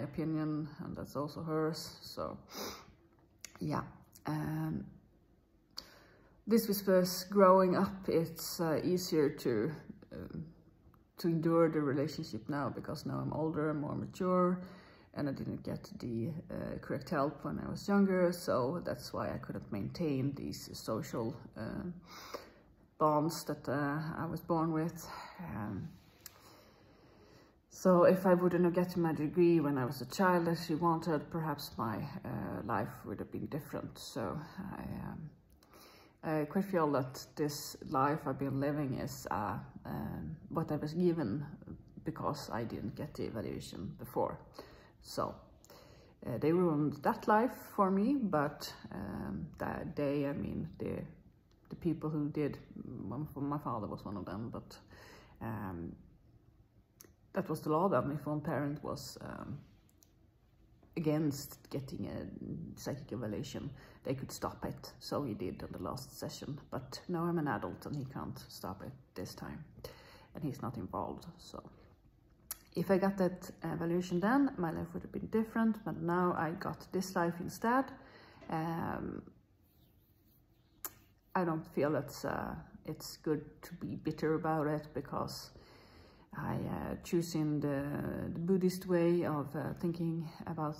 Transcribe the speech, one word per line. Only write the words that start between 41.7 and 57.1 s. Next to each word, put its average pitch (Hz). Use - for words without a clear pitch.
because -
I 117
didn't -
get -
the -
evaluation -
before. -
So, -
uh, 131
they 151
ruined 151
that 220
life 226
for 190
me, 208
but, 151
um, -
that -
day, 143
I 143
mean, -
the, -
the -
people 156
who 151
did, 147
my, 120
my 143
father 117
was -
one 101
of 90
them, 104
but, -
um, 101